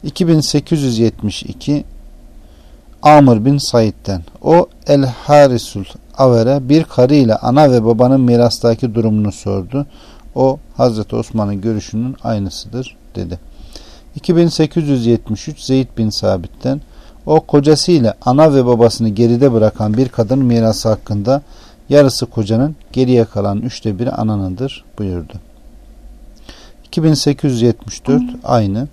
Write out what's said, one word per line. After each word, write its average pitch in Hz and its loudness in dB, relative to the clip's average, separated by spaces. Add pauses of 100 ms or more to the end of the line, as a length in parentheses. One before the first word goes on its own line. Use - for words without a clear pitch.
İki 165 -4
bin 160 4
sekiz 147 -2
yüz 123 -2
yetmiş 107 -4
iki 143 -6 (1160)
Amr 135 6
bin 143 2
Said'den. 104 -2 (180)
O 170 2 (200)
El-Harisul 135 2 (320)
Aver'e 127 2
bir 160 4
karı 131 2
ile 117 4
ana 135 2
ve 117 2
babanın 123 2
mirastaki 120 0
durumunu 107 0
sordu. 101 -6 (500)
O 135 0 (180)
Hazreti 117 -2
Osman'ın 104 -4
görüşünün 113 -6
aynısıdır 107 -8 (180)
dedi. 90 -10 (760)
İki - -2
bin 170 4
sekiz 160 -2
yüz 127 0
yetmiş 113 -2
üç 151 -14
Zeyd 131 -2 (100)
bin 113 -2
Sabit'ten. 101 -6 (440)
O 156 2
kocasıyla 147 2 (100)
ana 143 2
ve 131 2
babasını 117 2
geride 120 2
bırakan 107 0
bir 131 0
kadın 123 -2
mirası 113 0
hakkında 107 -2 (480)
yarısı 135 4
kocanın, 117 -2 (180)
geriye 123 2
kalan 101 -4
üçte 110 -8
biri 120 -4
ananındır 104 -6 (160)
buyurdu. 90 -8 (1500)
İki - -6
bin 160 4
sekiz 143 -2
yüz 113 -2
yetmiş - -2
dört - 0 (200)
aynı. 113 -2